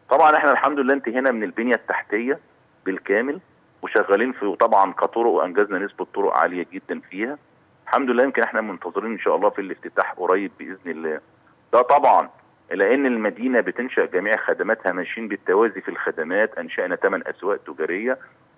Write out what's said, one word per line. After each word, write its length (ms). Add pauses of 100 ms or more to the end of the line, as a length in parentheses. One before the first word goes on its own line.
طبعًا 280
إحنا 140
الحمد 280
لله 140
انتهينا 380
من 120
البنية 320
التحتية 640 (460)
بالكامل، 540 (420)
وشغالين 500
في، 140
وطبعًا 480
كطرق، 340
وأنجزنا 520
نسبة 340
طرق 200
عالية 400
جدًا 260 (100)
فيها. 280 (460)
الحمد 260
لله 140
يمكن 180
إحنا 200
منتظرين 500
إن 80
شاء 160
الله 140
في 120
الافتتاح 560
قريب 420
بإذن 320
الله. 280 (540)
ده 80
طبعًا 480 (420)
لأن 340
المدينة 560
بتنشأ 440
جميع 320
خدماتها، 540
ماشيين 360
بالتوازي 540
في 80
الخدمات، 680
أنشأنا 380
تمن 320
أسواق 300
تجارية، 600 (400)